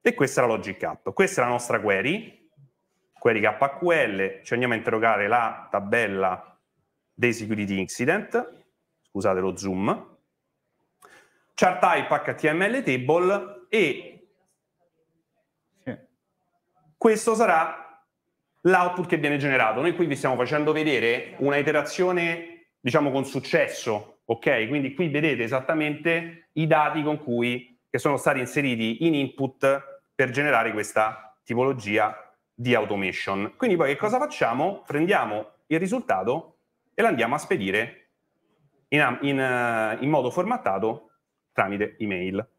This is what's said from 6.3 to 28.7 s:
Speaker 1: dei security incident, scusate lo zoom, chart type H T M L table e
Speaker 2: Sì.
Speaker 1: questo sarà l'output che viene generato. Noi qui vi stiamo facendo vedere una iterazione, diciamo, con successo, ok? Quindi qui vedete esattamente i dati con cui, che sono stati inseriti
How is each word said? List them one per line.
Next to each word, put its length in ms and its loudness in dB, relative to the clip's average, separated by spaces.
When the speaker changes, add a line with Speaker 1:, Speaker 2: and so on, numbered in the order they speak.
Speaker 1:
dei 180 2
security 460 -4
incident, 840 -4
scusate 320 0
lo 160 -2
zoom, 600 -4
chart 260 2
type 520 2
H 20 -4
T 180 0
M 120 0
L 180 -2
table 840 0
e 600 -2
Speaker 2:
Sì. 120 -8
Speaker 1:
questo 360 4
sarà 460 2
l'output 400 4
che 100 0
viene 220 0
generato. 420 2
Noi 140 0
qui 120 0
vi 100 -2
stiamo 200 0
facendo 360 0
vedere 680 0
una 180 2
iterazione, 1200 -2
diciamo, 320 2
con 140 0
successo, 1000 -2
ok? 440 0
Quindi 260 -2
qui 140 -2
vedete 340 0
esattamente 1120 -2
i 140 0
dati 360 2
con 160 -2
cui, 600 -4
che 100 -4
sono 180 2
stati 220 2
inseriti 680 -2